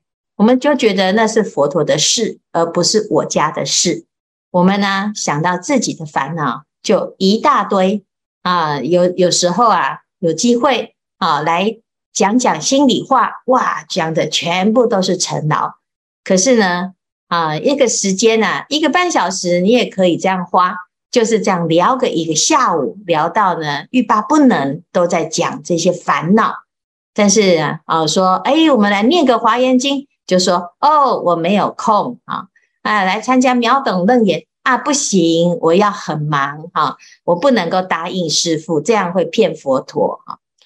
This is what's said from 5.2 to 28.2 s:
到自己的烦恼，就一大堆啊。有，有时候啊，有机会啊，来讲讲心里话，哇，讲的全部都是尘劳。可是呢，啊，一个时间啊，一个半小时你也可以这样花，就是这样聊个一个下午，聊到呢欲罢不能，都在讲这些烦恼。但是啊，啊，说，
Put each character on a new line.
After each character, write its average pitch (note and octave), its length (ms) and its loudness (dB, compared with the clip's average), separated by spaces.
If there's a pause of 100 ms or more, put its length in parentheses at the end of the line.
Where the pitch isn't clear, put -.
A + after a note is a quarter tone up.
到 F3 160 -2
自 C4+ 200 -2
己 - 140 -4
的 E3 140 -12
烦 D3+ 260 -6
恼， C#3+ 300 -6 (180)
就 E3+ 380 -2
一 F#3+ 180 2
大 A#3+ 260 2
堆 F#3+ 400 0 (380)
啊。 D#3 400 -2
有， F3 340 2
有 F3+ 140 2
时 F3 220 0
候 A3+ 180 2
啊， D#3 300 0 (180)
有 E3 160 -2
机 A#3+ 240 2
会 A#3+ 380 -2 (220)
啊， D#3 240 -2
来 F3+ 380 -2 (340)
讲 G#3 240 2
讲 F#3+ 240 0
心 C4+ 260 2
里 F#3 160 0
话， A#3 420 0
哇， A3 420 0
讲 D#3+ 260 -4
的 D3+ 140 0
全 F#3 460 -2
部 A#3+ 140 4
都 G3 140 0
是 F#3 160 -2
尘 D3 300 -4
劳。 - 280 -2 (480)
可 F#3+ 120 0
是 A#3 220 4
呢， F3+ 360 0 (340)
啊， D#3+ 300 -2
一 C4+ 180 0
个 C4+ 120 2
时 G3 260 -2
间 A3 300 2
啊， D#3+ 260 -2
一 D4+ 100 -2
个 D4+ 100 0
半 F4+ 220 0
小 A#3+ 180 0
时 F3+ 320 -2
你 F#3+ 80 0
也 A#3 160 2
可 F#3+ 200 -2
以 E3+ 120 2
这 F#3 100 -4
样 F#3 180 -2
花， F#3 300 0 (340)
就 A#3 140 2
是 A3 160 0
这 F#3+ 100 -2
样 E3+ 180 0
聊 F3 280 2
个 B3 140 -2
一 D#3+ 160 -4
个 D#3+ 100 -2
下 A#3+ 400 0
午， A#2+ 300 -4
聊 E3 240 0
到 F#3 300 0
呢 D3 320 -6
欲 B3+ 120 2
罢 G#3+ 180 0
不 D4+ 160 0
能， E3 540 2
都 F3 160 2
在 E3+ 180 -2
讲 D3 380 -6
这 E3+ 140 -2
些 F3 140 0
烦 D#3 440 0
恼。 G3+ 280 0 (500)
但 G3+ 160 2
是 G3 300 2
啊， D3+ 260 -4
啊， D#3+ 220 -2
说， F#3 280 2